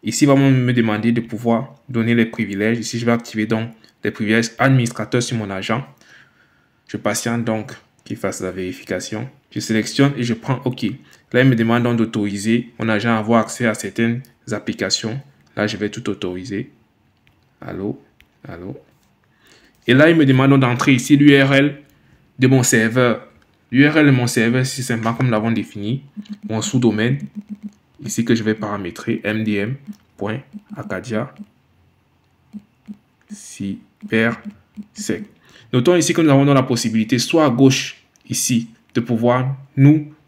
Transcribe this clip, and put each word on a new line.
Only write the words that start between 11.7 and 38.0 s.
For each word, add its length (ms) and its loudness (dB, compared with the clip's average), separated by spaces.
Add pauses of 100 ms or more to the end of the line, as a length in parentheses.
donc 120 0
d'autoriser 840 -2
mon 120 -2
agent 240 0
à 40 0
avoir 220 2
accès 260 -4
à 60 0
certaines 500 -4 (280)
applications. 680 -6 (380)
Là, 100 -2
je 120 -6
vais 100 -4
tout 220 -8
autoriser. 600 -8 (920)
Allô ? 400 -10 (440)
Allô ? 320 -14 (1080)
Et 80 4
là, 160 6
il 60 4
me 100 4
demande 240 4
donc 100 6
d'entrer 320 2
ici 240 4
l'U 240 8
R 140 4
L 260 2 (580)
de 100 4
mon 140 4
serveur. 640 2 (440)
L'U 180 6
R 80 2
L 100 6
de 40 6
mon 160 4
serveur, 400 2
c'est 160 -8
simplement 320 -2
comme 120 0
nous 60 2
l'avons 180 0
défini. 520 -4 (460)
Mon 120 -2
sous-domaine, 600 0 (840)
ici 200 -4
que 100 2
je 80 -2
vais 120 0
paramétrer, 720 -6
M 200 -2
D 100 -2
M 220 -4 (400)
point 240 -6 (360)
acadia 580 -8 (2000)
cybersec. 1120 -6 (1300)
Notons 240 4
ici 160 2
que 80 0
nous 100 4
avons 140 6
donc 100 4
la 80 4
possibilité, 560 0
soit 280 2
à 40 2
gauche, 540 2 (240)